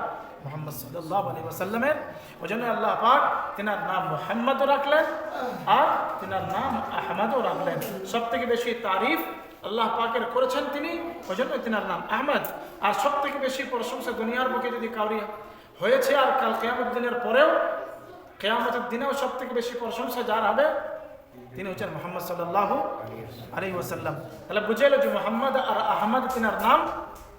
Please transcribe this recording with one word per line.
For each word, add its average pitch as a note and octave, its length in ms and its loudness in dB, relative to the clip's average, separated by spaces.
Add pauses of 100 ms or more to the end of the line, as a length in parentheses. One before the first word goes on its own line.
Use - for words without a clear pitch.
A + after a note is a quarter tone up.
(440)
মুহাম্মদ D3+ 380 -8
সাল্লাল্লাহু E3+ 480 -2
আলাইহি D#3+ 180 -6
ওয়াসাল্লামের। A3+ 480 0 (460)
ওই E3 80 -6
জন্য A#3 120 -2 (120)
আল্লাহ G#3 180 0 (120)
পাক C4+ 180 8 (340)
তিনার G3+ 240 -2 (100)
নাম F#3 120 0 (120)
মুহাম্মদও B3+ 600 0
রাখলেন D4 300 4 (760)
আর D4+ 100 6 (320)
তিনার F#3+ 240 -2 (120)
নাম B3+ 160 -2 (280)
আহমদও A3+ 480 0
রাখলেন। F3 300 -2 (340)
সব A3+ 100 0 (100)
থেকে - 200 0
বেশি A#3+ 180 0 (180)
তারিফ A#3+ 320 2 (460)
আল্লাহ A3 200 0 (120)
পাকের A#3 260 0 (100)
করেছেন C4 300 2 (100)
তিনি, D#4 180 -2 (380)
ওই F#3 80 -4
জন্য C4+ 140 0 (120)
তিনার G#3+ 260 0
নাম E3+ 100 -2 (140)
আহমদ। B3+ 300 0 (420)
আর G3+ 160 4
সব C#4+ 200 4
থেকে C#4+ 240 -2
বেশি G#3 160 -2 (100)
প্রশংসা B3 380 -4 (100)
দুনিয়ার B3 320 0
বুকে - 240 0
যদি A3+ 200 -2
কাউরি A3 240 0 (600)
হয়েছে, B3+ 320 4 (100)
আর C4 80 6 (100)
কাল A3 200 2
কিয়ামত B3 360 0
দিনের A#3+ 280 0
পরেও, C4 260 6 (880)
কিয়ামতের A#3 520 0
দিনেও C4 200 0 (100)
সব B3+ 160 0
থেকে B3 200 -6
বেশি - 240 -2
প্রশংসা A#3 380 -4 (100)
যার A3 200 2
হবে, C#4+ 160 6 (880)
তিনি F#3+ 160 -8
হচ্ছেন F#3 260 -4
মুহাম্মদ F3+ 320 -6
সাল্লাল্লাহু F3 480 0 (800)
আলাইহি F#3 220 -4
ওয়াসাল্লাম। D#3+ 360 -4 (300)
তাহলে G#3 240 0
বুঝে A3+ 200 4
এলো C4+ 160 6
যে A3 120 4
মুহাম্মদ A3+ 380 0 (160)
আর G#3 80 2 (160)
আহমদ A#3+ 280 2 (120)
তিনার A3 220 2 (100)
নাম C#4+ 140 8 (580)